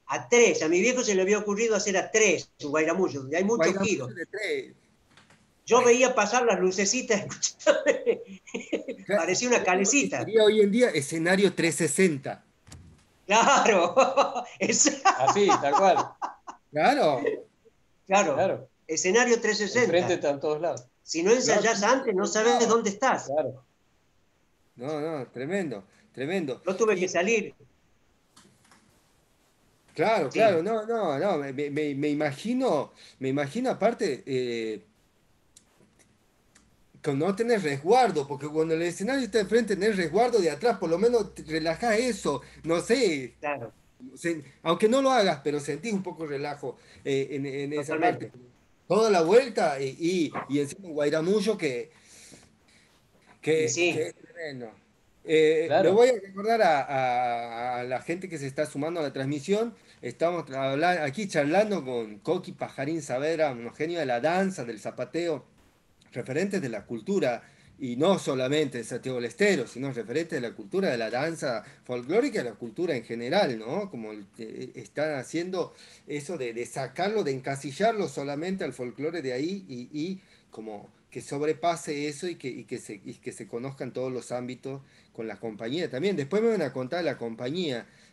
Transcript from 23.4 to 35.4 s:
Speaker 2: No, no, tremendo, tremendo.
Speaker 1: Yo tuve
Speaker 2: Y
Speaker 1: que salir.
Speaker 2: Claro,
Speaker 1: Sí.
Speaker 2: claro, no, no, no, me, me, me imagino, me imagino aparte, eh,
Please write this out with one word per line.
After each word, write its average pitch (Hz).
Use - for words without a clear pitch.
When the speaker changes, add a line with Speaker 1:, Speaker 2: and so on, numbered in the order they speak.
Speaker 2:
No, 147
no, 151
tremendo, 139
tremendo. 143
Speaker 1:
Yo 190
tuve 214
Speaker 2:
Y 175
Speaker 1:
que 185
salir. 202
Speaker 2:
Claro, 175
Speaker 1:
Sí. 147
Speaker 2:
claro, 202
no, 214
no, 208
no, 180
me, 139
me, 147
me 147
imagino, 151
me 131
imagino 143
aparte, 196
eh, 117